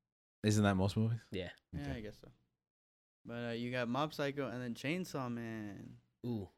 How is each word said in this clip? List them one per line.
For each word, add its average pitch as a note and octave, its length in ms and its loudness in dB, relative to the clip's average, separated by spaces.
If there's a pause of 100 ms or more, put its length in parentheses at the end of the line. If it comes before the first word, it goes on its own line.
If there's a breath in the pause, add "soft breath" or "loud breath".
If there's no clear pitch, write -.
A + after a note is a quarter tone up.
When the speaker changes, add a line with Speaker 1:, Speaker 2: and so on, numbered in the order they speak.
(440)
Speaker 1:
Isn't G#2+ 200 6
that G2+ 120 8
most F#2+ 220 4
movies? A2 220 4 (120)
Speaker 2:
Yeah. F2+ 180 -4 (240)
Speaker 3:
Yeah, - 80 -4
Speaker 1:
Okay. C#3 160 -4
Speaker 3:
I A2+ 40 -8
guess G#2 200 -10
so. - 80 -20 (960)
But, A#2 240 -4
uh, - 20 -2
you A#2+ 200 -2
got B2+ 160 2
Mob C#3+ 260 0
Psycho C#3+ 360 -2
and A#2+ 120 -4
then B2 140 -4
Chainsaw D3 560 -2
Man. A2+ 640 -6 (300)
Speaker 2:
Ooh. A2 220 -2 (100)